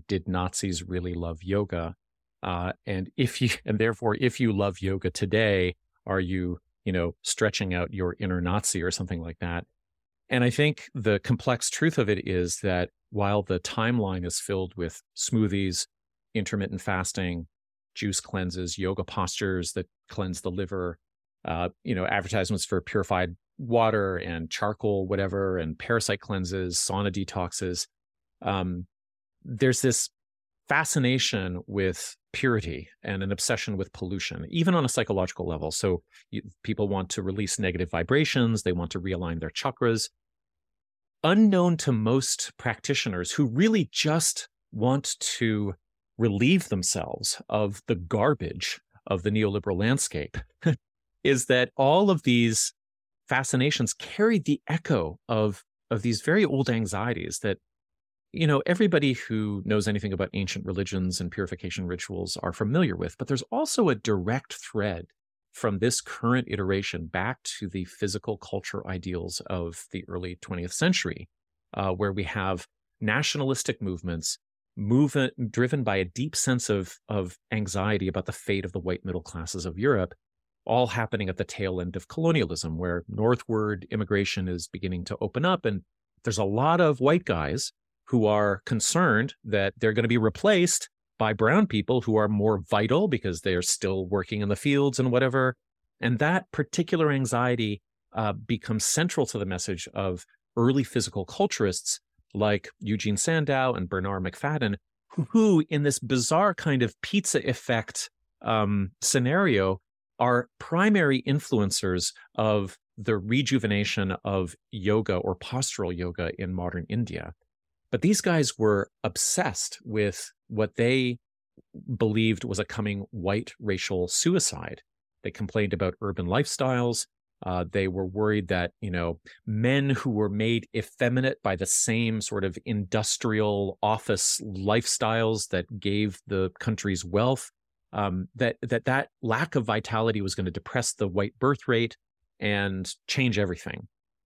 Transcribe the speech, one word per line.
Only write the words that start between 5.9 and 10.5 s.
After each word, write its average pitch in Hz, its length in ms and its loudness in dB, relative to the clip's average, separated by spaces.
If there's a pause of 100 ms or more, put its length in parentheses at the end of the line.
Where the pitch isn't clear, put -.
are 95 140 0
you, 90 380 -2 (280)
you 101 60 -2
know, 87 300 0
stretching 101 520 0
out 87 200 -2
your 90 260 -2
inner 92 220 -2
Nazi 90 400 0
or 90 100 -2
something 87 300 -6
like 82 180 -12
that? 85 260 -6 (640)
And 127 140 2
I 123 60 4
think 147 440 0